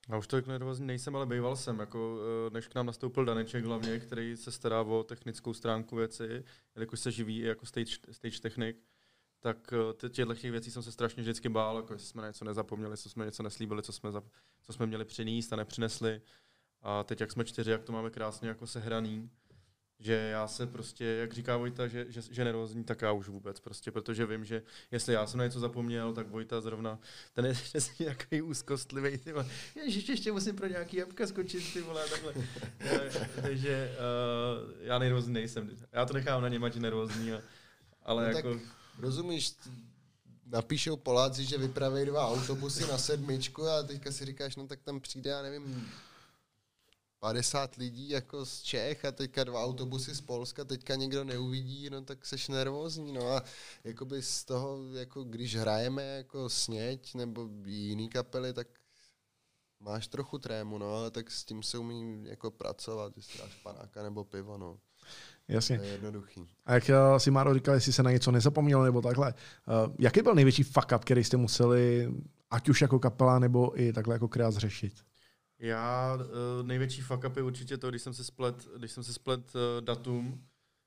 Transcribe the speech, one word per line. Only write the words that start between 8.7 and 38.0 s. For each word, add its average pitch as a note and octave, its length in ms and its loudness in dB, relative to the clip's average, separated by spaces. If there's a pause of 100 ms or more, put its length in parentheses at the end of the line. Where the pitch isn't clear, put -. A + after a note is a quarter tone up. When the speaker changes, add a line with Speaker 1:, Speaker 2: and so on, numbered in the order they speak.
Speaker 1:
tak, A2+ 340 -4
eh, A2+ 200 2
t-, A#2+ 160 -8
těchto A#2 260 -2
těch B2 160 -8
věcí A#2 200 -6
jsem A#2+ 120 -10
se A2+ 80 -12
strašně A#2 320 -4
vždycky A2+ 260 -2
bál, A2 280 2
jako A2+ 160 -8
jestli G2 140 -12
jsme A2+ 140 -12
na A2 60 -8
něco G#2+ 180 -12
nezapomněli, G#2+ 520 -6
co - 120 -14
jsme A2 160 -6
něco G#2+ 180 -8
neslíbili, G#2 400 -6
co - 100 -10
jsme G#2 180 -8
za-, G#2 120 -6 (380)
co A2+ 120 -18
jsme A#2 120 -2
měli A2 200 -6
přinést A2+ 480 -4
a - 20 -2
nepřinesli. A2 680 -2 (600)
A G#2 220 -2
teď, A2 180 -6
jak G#2+ 100 -4
jsme A#2 140 -2
čtyři, A2+ 260 -2
jak A2+ 120 2
to - 80 -10
máme A2+ 180 -4
krásně A2+ 400 -6
jako A2 180 -10
sehraný, A2+ 600 -4 (760)
že A2 100 2
já A2 340 0
se A#2+ 200 -6
prostě, A#2 380 -8
jak A2+ 280 -2
říká A#2+ 240 -2
Vojta, B2 300 -2
že, A#2+ 220 -6
že, A#2+ 120 -10 (100)
že A#2+ 120 -2
nervózní, A2+ 400 -2
tak A2 180 -4
já G#2+ 100 4
už G2+ 180 0
vůbec G2 300 -10
prostě, - 320 -10
protože A2+ 340 -2
vím, A2 200 -6
že A2 180 -6 (280)
jestli A#2+ 220 0
já G#2+ 140 4
jsem A#2+ 100 -4
na B2 60 2
něco B2 160 -2
zapomněl, A#2 540 -2
tak A2+ 160 -6
Vojta A2 320 -4
zrovna, A2 380 -6 (340)
ten A#2+ 120 2
je C3 80 2
<laughs> B2 100 -2
přesně - 420 -2
takový D3+ 360 -2
úzkostlivý, C#3 760 -2
ty C#3+ 160 -10
vole. C3+ 140 -2 (280)
"Ježiš, C4 340 -2
ještě A3 220 0
musím G3 240 -2
pro G3 120 -4
nějaký F3+ 300 -4
jabka F#3 300 -2
skočit, F#3 460 -4
ty F3 80 -4
vole," D#3+ 280 -4
takhle. D#3 240 -4 (260)
<laughs> B2+ 200 -10
Eh, C3 480 0 (140)
takže, C3+ 540 -2
eh, A#2+ 880 -2
já B2 140 2
nervózní B2 340 4
nejsem. A2+ 360 -4 (220)
Já B2 140 4
to B2+ 80 -4
nechám C3+ 280 2
na B2 80 2
něm, A#2+ 140 0
ať A#2 120 0
je A#2 60 -2
nervózní, A2 520 -2
a, A2 80 -6 (600)